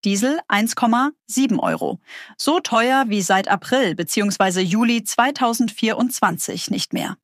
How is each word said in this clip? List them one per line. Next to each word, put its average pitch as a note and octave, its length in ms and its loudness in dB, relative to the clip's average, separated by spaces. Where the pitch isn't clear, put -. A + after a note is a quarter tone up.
Diesel A#3+ 420 0
eins G#3+ 260 0
Komma A#3+ 360 2
sieben C4 340 0
Euro. D#2+ 400 -2
So E4 220 2
teuer B3+ 480 2
wie G#3 120 0
seit F#3+ 280 2
April G#3 460 0
beziehungsweise F#3+ 680 0
Juli A3+ 420 2
zweitausendvierundzwanzig A#3 1700 -2
nicht - 240 -4
mehr. - 300 -6